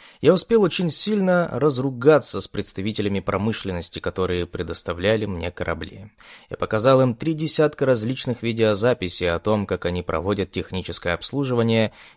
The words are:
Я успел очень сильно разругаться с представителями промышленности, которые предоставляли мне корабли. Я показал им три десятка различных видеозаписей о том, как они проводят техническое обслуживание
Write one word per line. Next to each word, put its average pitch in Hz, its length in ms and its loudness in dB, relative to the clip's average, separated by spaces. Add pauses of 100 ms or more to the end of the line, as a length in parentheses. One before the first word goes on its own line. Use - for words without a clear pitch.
(220)
Я 156 100 8
успел 214 300 4
очень 180 260 0
сильно 185 640 0
разругаться 135 880 2
с - 80 -8
представителями 101 720 -4
промышленности, 98 800 -4
которые 90 480 -2
предоставляли 90 800 -2
мне 87 240 -6
корабли. 87 600 -8 (380)
Я - 80 -10
показал 123 460 2
им 127 120 2
три 160 200 -4
десятка 151 500 0
различных 123 580 -2
видеозаписей 110 880 0
о 85 80 0
том, 107 280 0
как - 180 -2
они 87 180 -2
проводят 92 480 -2
техническое 87 600 -4
обслуживание 113 800 0 (240)